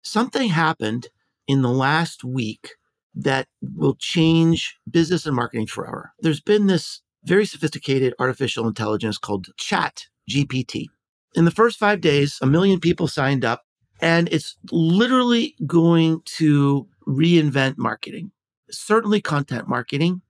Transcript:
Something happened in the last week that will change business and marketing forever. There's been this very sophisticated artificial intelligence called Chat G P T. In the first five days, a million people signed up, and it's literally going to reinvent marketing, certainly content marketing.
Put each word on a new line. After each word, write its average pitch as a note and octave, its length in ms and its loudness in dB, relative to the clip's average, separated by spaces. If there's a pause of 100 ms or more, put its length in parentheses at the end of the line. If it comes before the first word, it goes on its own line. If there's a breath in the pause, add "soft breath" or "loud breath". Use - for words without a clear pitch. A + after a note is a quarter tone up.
(120)
Something B3+ 380 -2
happened D#3 600 -2 (380)
in C#3 140 2
the B2 80 2
last C#3+ 540 -2
week B2+ 480 -8 (420)
that C3+ 340 -2 (140)
will C#3 320 -2
change E3 800 2 (140)
business E3 380 0
and C#3 80 -2
marketing A#2+ 320 -4
forever. - 520 -12
There's D#3 220 0
been G#3 240 2
this - 380 -2 (220)
very F#3+ 200 2
sophisticated C3+ 720 -2
artificial B2+ 500 -2
intelligence G#2+ 520 -4
called G2+ 380 -6
Chat - 480 -6 (220)
G C#3 180 0
P C3 180 -6
T. - 260 -8 (460)
In E3+ 100 4
the E3+ 60 4
first A3+ 260 2
five G#3 240 0
days, C#3+ 400 2
a C3 60 2
million F3 320 4
people E3 280 0
signed C3+ 380 -2
up, A#2 200 -4 (360)
and E3+ 300 2
it's - 260 -4 (140)
literally A#3 840 2 (140)
going E3 540 4 (160)
to C#3+ 500 2 (200)
reinvent C#3+ 680 2
marketing, A#2+ 540 -8 (400)
certainly G#3+ 500 0
content C#3+ 460 -4
marketing. D3 640 -2